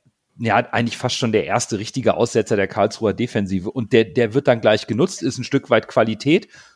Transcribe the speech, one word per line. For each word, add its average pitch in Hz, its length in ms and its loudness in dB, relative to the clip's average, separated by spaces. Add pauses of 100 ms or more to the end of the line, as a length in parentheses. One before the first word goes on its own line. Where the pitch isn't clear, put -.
(380)
ja, 110 200 0
eigentlich 117 380 0
fast - 220 -4
schon 117 140 -2
der 107 140 2
erste 101 340 -2
richtige 117 340 -2
Aussetzer 113 420 0
der 98 120 0
Karlsruher 107 460 0
Defensive. 98 560 -4
Und 120 240 -6
der, 113 120 6
der 117 280 -2
wird 139 140 0
dann 120 140 4
gleich 107 260 2
genutzt, 123 340 -2
ist 131 160 -4
ein 123 60 -6
Stück - 260 -2
weit - 180 2
Qualität, 120 600 0 (280)